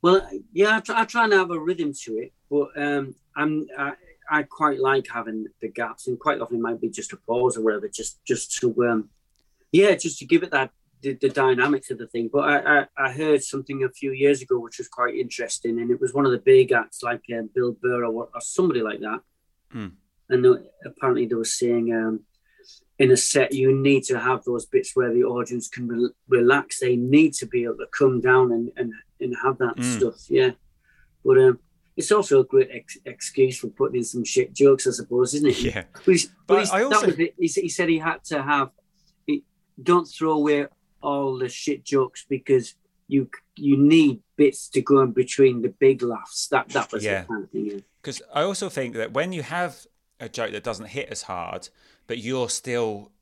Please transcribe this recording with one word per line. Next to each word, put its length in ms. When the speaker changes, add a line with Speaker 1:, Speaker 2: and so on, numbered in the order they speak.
Speaker 1:
Well, 260
yeah, 260
I 40
try, 200
I 40
try 180
and 100
have 180
a 80
rhythm 340
to 140
it, 160
but, 260
um, 400
I'm, 280
I, 160
I 140
quite 360
like 280
having 400
the 80
gaps, 380
and 120
quite 220
often 160
it 40
might 200
be 80
just 240
a 40
pause 400
or 40
whatever, 260
just, 380
just 340
to, 140
um, 220
yeah, 240
just 240
to 60
give 180
it 80
that, 200
the, 120
the 160
dynamics 600
of 60
the 100
thing. 240
But 180
I, 300
I, 80
I 140
heard 320
something 400
a 60
few 220
years 300
ago 180
which 180
was 100
quite 280
interesting, 640
and 120
it 80
was 140
one 120
of 60
the 80
big 320
acts 320
like, 180
um, 160
Bill 200
Burr 320
or, 60
what, 220
or 80
somebody 400
like 200
that. 180
Speaker 2:
Hmm. 160
Speaker 1:
And 160
they, 40
apparently 420
they 80
were 100
saying, 480
um, 280
in 140
a 60
set 360
you 220
need 300
to 120
have 280
those 200
bits 300
where 180
the 120
audience 420
can 200
re-, 220
relax. 500
They 160
need 380
to 120
be 200
able 120
to 100
come 340
down 320
and, 240
and, 160
and 240
have 140
that 180
Speaker 2:
Mm. 220
Speaker 1:
stuff, 180
yeah. 220
But, 160
um, 200
it's 140
also 280
a 60
great 260
ex-, 340
excuse 540
for 80
putting 300
in 80
some 180
shit 300
jokes, 340
I 40
suppose, 440
isn't 140
it? 120
Speaker 2:
Yeah. 220
Speaker 1:
But 180
he's, 140
Speaker 2:
But 100
Speaker 1:
but 120
he's, 120
Speaker 2:
I 80
Speaker 1:
that 60
Speaker 2:
also 220
Speaker 1:
was 120
it. 180
He 80
s-, 100
he 140
said 200
he 100
had 260
to 160
have, 300
he, 160
don't 220
throw 260
away 360
all 360
the 120
shit 340
jokes 440
because 480
you, 220
you 220
need 440
bits 320
to 120
go 200
in 100
between 500
the 80
big 320
laughs. 460
That, 220
that 220
was 120
Speaker 2:
Yeah. 180
Speaker 1:
the 60
kind 160
of 80
thing, 140
yeah. 140
Speaker 2:
'Cause 200
I 80
also 280
think 260
that 180
when 200
you 100
have 420
a 100
joke 240
that 100
doesn't 240
hit 220
as 140
hard, 440
but 120
you're 300
still 640